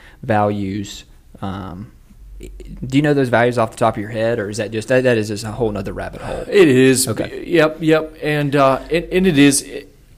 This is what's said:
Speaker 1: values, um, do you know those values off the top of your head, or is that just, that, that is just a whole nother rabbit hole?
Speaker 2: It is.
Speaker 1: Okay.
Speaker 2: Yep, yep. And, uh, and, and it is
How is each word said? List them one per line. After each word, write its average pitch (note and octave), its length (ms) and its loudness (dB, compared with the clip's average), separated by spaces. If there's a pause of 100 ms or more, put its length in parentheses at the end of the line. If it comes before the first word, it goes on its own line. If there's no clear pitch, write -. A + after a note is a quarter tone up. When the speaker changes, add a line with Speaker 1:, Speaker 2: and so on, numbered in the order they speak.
(220)
Speaker 1:
values, G#2 840 -4 (380)
um, F#2+ 500 -12 (480)
do - 560 -8
you D3 60 2
know D3 120 4
those C#3 140 0
values A#2 300 2
off A2 120 0
the - 60 -20
top A2+ 180 0
of A#2 60 -8
your G#2 100 -8
head, A#2 300 -2
or G2+ 80 -6
is G#2 80 -8
that G#2+ 160 -6
just, A2 160 -6
that, B2+ 140 2
that B2 160 2
is G#2+ 100 -2
just G#2 160 -8
a G#2+ 80 -10
whole A2+ 180 -2
nother G2+ 220 -6
rabbit F#2+ 300 -10
hole? - 260 -8
Speaker 2:
It G3 180 6
is. C3 400 6
Speaker 1:
Okay. - 380 -6
Speaker 2:
Yep, D#3 380 2
yep. D#3 400 2
And, D3 340 0
uh, C3+ 340 4
and, E3+ 140 -2
and F#3 220 0
it D#3 120 2
is C#3+ 240 6 (560)